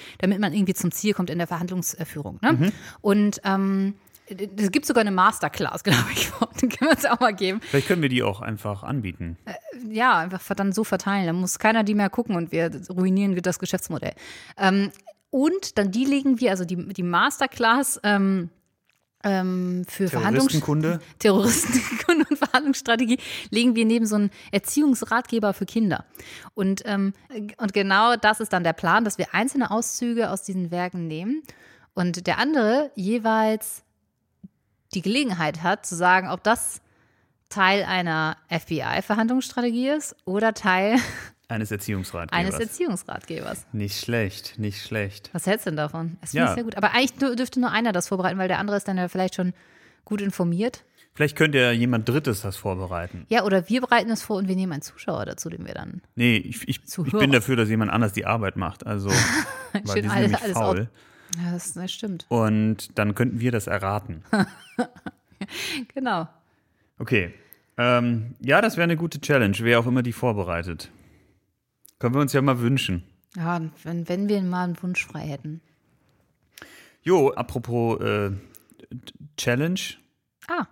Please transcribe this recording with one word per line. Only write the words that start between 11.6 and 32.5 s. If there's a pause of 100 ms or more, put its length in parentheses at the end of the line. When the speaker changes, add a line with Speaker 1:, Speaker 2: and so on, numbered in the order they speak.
Speaker 1:
die
mehr
gucken
und
wir (200)
ruinieren
das
Geschäftsmodell. (440)
Ähm, (400)
und
dann
die
legen
wir,
also
die, (180)
die
Masterclass,
ähm, (760)
ähm,
für
Verhandlungs- (220)
Speaker 2:
Terroristenkunde.
Speaker 1:
<laughs>
Terroristenkunde
und
Verhandlungsstrategie (320)
legen
wir
neben
so
einen (220)
Erziehungsratgeber
für
Kinder. (500)
Und,
ähm, (420)
und
genau
das
ist
dann
der
Plan,
dass
wir
einzelne
Auszüge
aus
diesen
Werken
nehmen (520)
und
der
andere